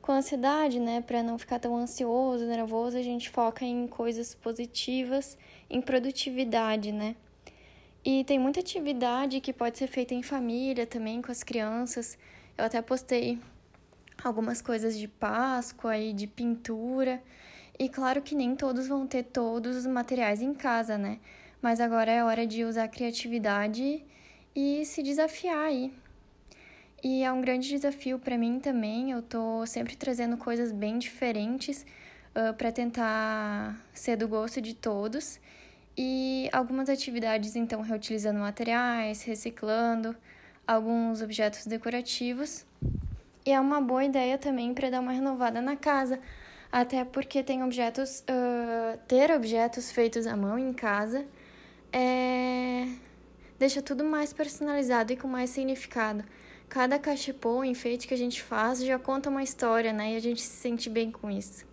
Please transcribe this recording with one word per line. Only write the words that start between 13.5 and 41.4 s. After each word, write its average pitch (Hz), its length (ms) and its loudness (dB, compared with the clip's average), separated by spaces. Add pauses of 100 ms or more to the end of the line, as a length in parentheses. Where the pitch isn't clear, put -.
algumas 233 380 -2
coisas 226 340 0
de 214 120 -6
Páscoa 233 920 -2
e 214 160 -2
de 202 140 -4
pintura. 240 920 -2 (600)
E 262 100 0
claro 269 320 0
que 294 140 -6
nem 254 200 2
todos 262 320 0
vão 269 200 0
ter 254 160 0
todos 240 520 -2
os 254 120 -4
materiais 240 520 2
em 269 140 0
casa, 226 460 0
né? 208 200 -4 (400)
Mas 233 200 2
agora 226 320 4
é 233 120 6
hora 226 220 2
de 226 180 -2
usar 226 200 0
a 220 40 0
criatividade 233 1160 0 (500)
e 285 300 2
se 302 160 -4
desafiar 311 640 0
aí. 262 260 0 (1160)
E 262 160 2
é 254 80 2
um 262 80 0
grande 254 300 0
desafio 277 480 0
pra 254 180 -2
mim 233 240 2
também, 247 520 0
eu 240 100 -2
tô 226 460 -2
sempre 233 280 -4
trazendo 240 420 -2
coisas 233 340 -2
bem 208 260 -2
diferentes, 240 880 -2 (480)
ah, 226 180 2
pra 226 200 0
tentar 220 1080 -2 (140)
ser 240 240 0
do 220 100 0
gosto 220 320 -2
de 226 140 -6
todos. 220 640 -4 (560)
E 262 560 0
algumas 262 380 2
atividades, 226 680 0
então, 226 260 0
reutilizando 214 580 -2
materiais, 233 840 0
reciclando, 226 960 0 (520)
alguns 226 540 2
objetos 214 460 -2